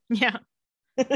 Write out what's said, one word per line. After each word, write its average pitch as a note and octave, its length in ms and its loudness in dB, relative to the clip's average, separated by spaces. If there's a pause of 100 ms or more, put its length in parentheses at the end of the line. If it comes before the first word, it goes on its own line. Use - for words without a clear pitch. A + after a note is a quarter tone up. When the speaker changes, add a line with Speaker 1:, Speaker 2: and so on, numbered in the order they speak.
Speaker 1:
Yeah. A3+ 280 0 (600)
Speaker 2:
<laughs> C4 180 0